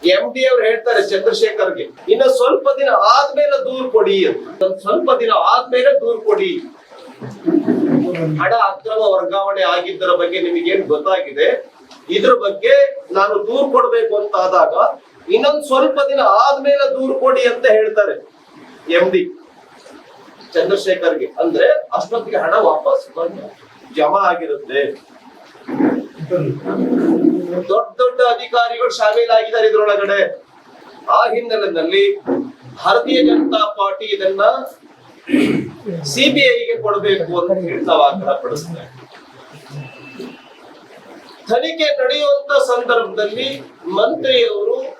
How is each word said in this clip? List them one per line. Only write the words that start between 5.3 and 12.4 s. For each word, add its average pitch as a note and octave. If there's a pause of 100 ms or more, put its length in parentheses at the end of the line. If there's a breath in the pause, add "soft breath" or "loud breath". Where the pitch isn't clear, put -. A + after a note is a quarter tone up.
ಆದ್ಮೇಲೆ B3+
ದೂರು A4+
ಕೊಡಿ." G#4 (1500)
ಹಣ E3
ಅಕ್ರಮ A3
ವರ್ಗಾವಣೆ G3
ಆಗಿದ್ದರ F3
ಬಗ್ಗೆ F3
ನಿಮಗೇನ್ E3+
ಗೊತ್ತಾಗಿದೆ, D3+ (340)
ಇದ್ರ F#4
ಬಗ್ಗೆ -